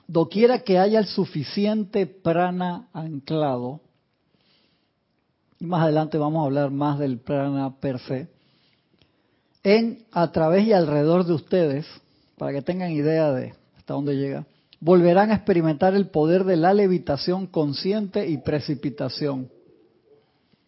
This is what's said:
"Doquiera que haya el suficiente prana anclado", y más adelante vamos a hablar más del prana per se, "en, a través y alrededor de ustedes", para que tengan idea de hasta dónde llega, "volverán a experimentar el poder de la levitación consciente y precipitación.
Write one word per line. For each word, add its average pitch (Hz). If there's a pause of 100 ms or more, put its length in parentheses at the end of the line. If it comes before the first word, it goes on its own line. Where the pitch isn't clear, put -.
"Doquiera 196
que 190
haya 208
el 214
suficiente 202
prana 180
anclado", 147 (1800)
y 170
más 170
adelante 156
vamos 151
a 147
hablar 139
más 143
del 131
prana 139
per 131
se, 139 (1400)
"en, 220
a 170
través 175
y 226
alrededor 165
de 170
ustedes", 156 (520)
para 143
que 139
tengan 180
idea 156
de 120 (220)
hasta -
dónde 143
llega, 139 (340)
"volverán 180
a 214
experimentar 180
el 202
poder 165
de 185
la 170
levitación 185
consciente 185
y 160
precipitación. 139 (1200)